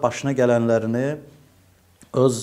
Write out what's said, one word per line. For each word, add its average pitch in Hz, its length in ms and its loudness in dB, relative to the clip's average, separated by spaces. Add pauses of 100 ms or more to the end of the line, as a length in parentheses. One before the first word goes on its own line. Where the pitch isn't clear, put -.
başına 139 320 -2
gələnlərini 117 720 0 (1080)
öz 127 300 2